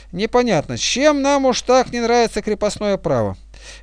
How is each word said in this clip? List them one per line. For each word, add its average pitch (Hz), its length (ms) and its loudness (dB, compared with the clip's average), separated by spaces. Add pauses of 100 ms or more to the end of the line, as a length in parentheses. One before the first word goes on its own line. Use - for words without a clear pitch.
(120)
Непонятно, 202 640 0
чем 285 440 0
нам 277 240 2
уж 254 160 0
так 247 300 2
не 240 100 -4
нравится 233 400 2
крепостное 208 560 -2
право. 113 400 -2 (460)